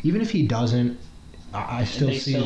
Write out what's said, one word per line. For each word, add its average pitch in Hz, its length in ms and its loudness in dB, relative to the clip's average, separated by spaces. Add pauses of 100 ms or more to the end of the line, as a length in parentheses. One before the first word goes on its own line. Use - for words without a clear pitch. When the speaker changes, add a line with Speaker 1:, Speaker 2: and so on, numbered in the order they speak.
Speaker 1:
even 175 180 2
if 220 100 0
he 151 160 4
doesn't, 120 520 2 (560)
I, 120 260 -4
I 110 40 2
still 131 240 0
Speaker 2:
They 135 100 0
Speaker 1:
see 139 140 -2
Speaker 2:
still, 120 140 2